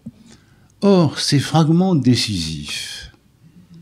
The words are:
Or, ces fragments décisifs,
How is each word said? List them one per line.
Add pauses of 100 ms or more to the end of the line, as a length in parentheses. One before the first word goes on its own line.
(840)
Or,
ces
fragments
décisifs, (680)